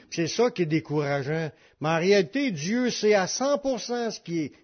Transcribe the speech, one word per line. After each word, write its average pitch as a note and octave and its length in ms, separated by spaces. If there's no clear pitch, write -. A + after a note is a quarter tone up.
C'est E3 180
ça A#3+ 240
qui F3+ 100
est E3 40
décourageant. D3 840
Mais D3+ 80
en E3 100
réalité, G3+ 540
Dieu G#3+ 380
sait G#3+ 240
à F#3 120
cent C#4 320
pour C4+ 220
cent A#3 320
ce - 80
qui E3 220
est, C3+ 100